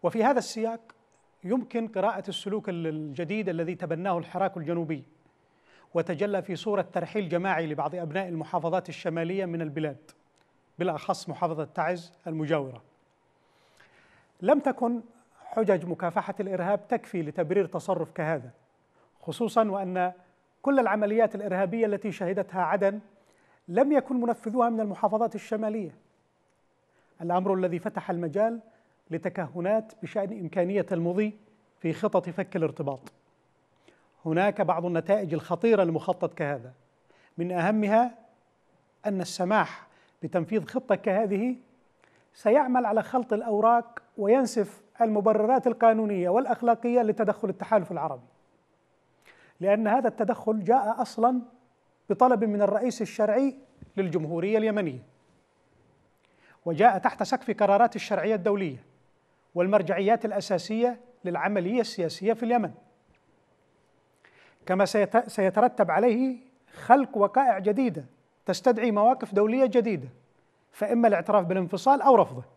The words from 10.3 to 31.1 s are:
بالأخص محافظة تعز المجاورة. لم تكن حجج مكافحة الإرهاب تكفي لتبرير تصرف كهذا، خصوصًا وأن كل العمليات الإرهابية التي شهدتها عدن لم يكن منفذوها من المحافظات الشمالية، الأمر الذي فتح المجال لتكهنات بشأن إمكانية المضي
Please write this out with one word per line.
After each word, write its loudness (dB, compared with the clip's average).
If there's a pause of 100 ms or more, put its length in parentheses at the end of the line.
بالأخص -4
محافظة -4
تعز -6 (140)
المجاورة. -4 (1600)
لم 4
تكن -2 (380)
حجج 0
مكافحة -6
الإرهاب -4
تكفي -6
لتبرير -2
تصرف -6
كهذا، -6 (680)
خصوصًا -2
وأن -4 (480)
كل 2
العمليات 0
الإرهابية -2
التي -4
شهدتها -4
عدن 0 (680)
لم 2
يكن 0
منفذوها -2
من -4
المحافظات -2
الشمالية، -6 (1300)
الأمر 0
الذي 0
فتح -8
المجال -2 (520)
لتكهنات -4 (100)
بشأن -6
إمكانية -2
المضي -2 (420)